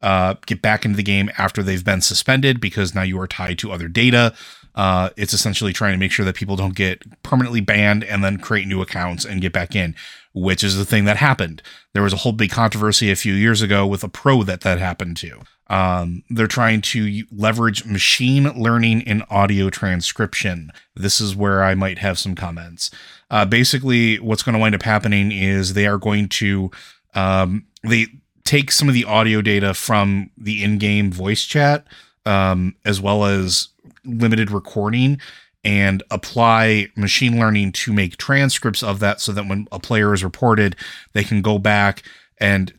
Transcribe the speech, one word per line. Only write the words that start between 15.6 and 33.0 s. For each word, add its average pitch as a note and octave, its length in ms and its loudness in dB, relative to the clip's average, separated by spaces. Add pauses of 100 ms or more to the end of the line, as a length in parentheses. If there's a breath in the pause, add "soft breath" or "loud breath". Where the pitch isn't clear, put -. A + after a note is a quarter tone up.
Um, F2+ 600 -2
they're A2+ 200 0
trying A2+ 340 2
to A2 220 -2
u-, G#2 260 -4
leverage A2 540 0
machine B2+ 760 2
learning A2+ 420 2
in G#2+ 280 -2
audio G2 400 2
transcription. F2+ 1000 -4 (240 soft breath)
This F#2+ 240 -2
is G2+ 160 -4
where G2 260 2
I F#2+ 140 4
might F#2+ 220 -2
have F#2+ 200 -4
some F#2+ 160 -4
comments. E2+ 560 -10 (400 loud breath)
Uh, G#2+ 140 2
basically, A#2 760 2
what's A2 240 -2
gonna A2+ 160 0
wind A2 160 2
up F#2+ 80 -2
happening G#2 480 2
is F#2+ 440 0
they G2+ 120 2
are G2+ 120 0
going G#2 320 0
to, G2 420 -2 (420 loud breath)
um, F#2+ 500 0 (200)
they A2+ 220 2 (360)
take C#3+ 300 0
some C#3+ 160 2
of C3 60 4
the A#2+ 100 2
audio G#2+ 360 2
data G2+ 320 2
from G2 640 0
the G#2 280 -6
in-game G#2 480 2
voice F#2+ 320 -2
chat, D3 420 2 (400 soft breath)
um, F#2+ 480 2 (100)
as G2+ 160 -2